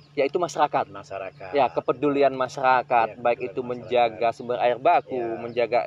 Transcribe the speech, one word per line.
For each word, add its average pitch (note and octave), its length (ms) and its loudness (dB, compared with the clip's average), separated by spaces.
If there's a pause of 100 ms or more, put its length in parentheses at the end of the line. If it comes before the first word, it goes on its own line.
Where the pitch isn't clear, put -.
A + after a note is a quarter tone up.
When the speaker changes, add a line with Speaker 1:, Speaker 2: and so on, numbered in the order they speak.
(120)
Speaker 1:
yaitu C#3 240 0
masyarakat. D3+ 560 0
Speaker 2:
Masyarakat. G2 640 -10
Speaker 1:
Ya, C3 160 4
kepedulian C#3 640 0
masyarakat, B2+ 720 2
Speaker 2:
Ya, A2+ 80 -10
Speaker 1:
baik A#2+ 240 0
Speaker 2:
kepedulian B2+ 80 -6
Speaker 1:
itu B2+ 160 -6
Speaker 2:
masyarakat. A#2+ 240 -8 (240)
Speaker 1:
menjaga A2+ 240 -2
sumber A#2+ 240 -6
air A#2+ 160 2
baku, C#3 400 0
Speaker 2:
Ya. A#2 240 -4
Speaker 1:
menjaga, A#2 480 0